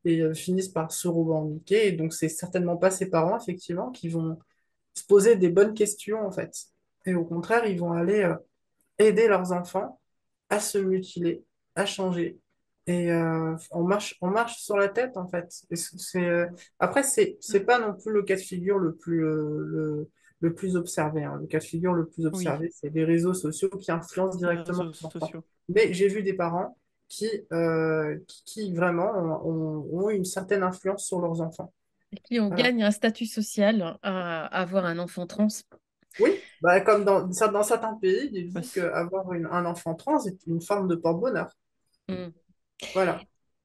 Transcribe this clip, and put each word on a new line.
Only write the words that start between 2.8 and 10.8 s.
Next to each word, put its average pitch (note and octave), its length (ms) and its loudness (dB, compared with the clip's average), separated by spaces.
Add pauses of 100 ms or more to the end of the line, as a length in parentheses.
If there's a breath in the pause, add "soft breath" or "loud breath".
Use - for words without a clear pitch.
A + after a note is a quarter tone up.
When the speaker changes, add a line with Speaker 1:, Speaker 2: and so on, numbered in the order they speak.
Speaker 1:
ces F#3 180 -4
parents, F3 260 2
effectivement, F#3 540 -6
qui F3 180 -10
vont D#3+ 300 -4 (560)
se - 100 -12
poser G3+ 300 8
des F3+ 140 6
bonnes G3+ 260 4
questions, G#3+ 500 -2
en F#3+ 60 -4
fait. E3 260 -8 (480)
Et F#3 100 0
au E3+ 100 0
contraire, F3 420 0
ils F#3 120 0
vont E3+ 140 -2
aller, F3+ 300 2
euh, E3 140 2 (600)
aider G#3+ 280 6
leurs F#3 260 4
enfants F3+ 480 -4 (500)
à G#3 100 2
se - 180 -2
mutiler, F#3 680 -2 (300)